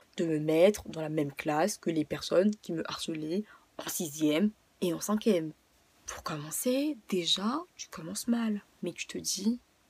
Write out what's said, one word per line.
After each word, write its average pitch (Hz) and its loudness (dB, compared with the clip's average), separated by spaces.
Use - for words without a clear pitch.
de 175 2
me 160 2
mettre 160 6
dans 156 -8
la 156 -4
même 156 0
classe 160 0
que - -4
les 160 2
personnes 202 2
qui - -8
me 165 -6
harcelaient 160 -4
en - -10
sixième 156 2
et 180 2
en 160 -6
cinquième. 202 2
Pour - -14
commencer, 254 -2
déjà, 196 0
tu - -14
commences 170 -8
mal. 226 0
Mais 175 -4
tu - -10
te - -10
dis, 196 -2